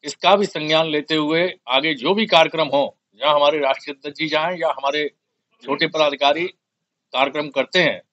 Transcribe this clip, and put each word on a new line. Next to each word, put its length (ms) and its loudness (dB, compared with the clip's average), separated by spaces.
इसका 320 2
भी 100 2
संज्ञान 420 -2
लेते 280 -2
हुए 520 0
आगे 260 0
जो 200 -2
भी 120 0
कार्यक्रम 420 2
हो, 300 -2
जहां 200 2
हमारे 240 2
राष्ट्रीय 340 -2
अध्यक्ष 260 -14
जी 80 -2
जाएं 300 -2
या 120 -2
हमारे 460 -4
छोटे 240 -2
पदाधिकारी 600 0
कार्यक्रम 360 -2
करते 340 0
हैं 180 0